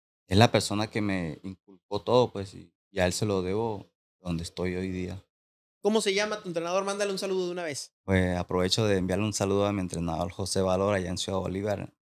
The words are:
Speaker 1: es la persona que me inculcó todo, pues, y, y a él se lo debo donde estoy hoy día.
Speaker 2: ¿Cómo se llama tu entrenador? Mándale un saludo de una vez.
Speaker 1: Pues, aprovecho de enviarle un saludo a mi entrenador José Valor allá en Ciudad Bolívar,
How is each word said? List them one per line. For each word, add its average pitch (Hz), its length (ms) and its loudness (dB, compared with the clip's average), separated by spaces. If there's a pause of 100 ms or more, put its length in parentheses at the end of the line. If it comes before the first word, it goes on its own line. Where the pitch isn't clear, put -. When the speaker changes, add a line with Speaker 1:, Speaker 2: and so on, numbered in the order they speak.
(280)
Speaker 1:
es 95 100 2
la 117 120 8
persona 107 400 0
que 113 120 -4
me 92 420 -2
inculcó 98 580 -10
todo, 117 300 4
pues, 98 220 -8
y, 87 180 -20 (180)
y 95 100 -4
a 90 60 6
él 90 60 2
se 110 140 -2
lo 98 160 2
debo 104 500 -4 (280)
donde 85 220 -2
estoy 90 340 -4
hoy 95 120 -2
día. 92 340 -6 (600)
Speaker 2:
¿Cómo 208 180 2
se 202 140 0
llama 208 280 -2
tu 190 60 -10
entrenador? 175 360 -2
Mándale 202 280 -2
un 190 60 -4
saludo 185 280 -2
de 175 60 -6
una 175 120 -6
vez. 147 300 -8 (100)
Speaker 1:
Pues, 90 320 4
aprovecho 92 500 0
de 101 100 4
enviarle 92 300 0
un 104 80 -2
saludo 101 320 2
a 101 60 0
mi 101 100 -2
entrenador 85 500 -2
José 98 300 -2
Valor 95 320 2
allá 92 160 -2
en 90 80 -4
Ciudad 95 200 -2
Bolívar, 92 540 -4 (160)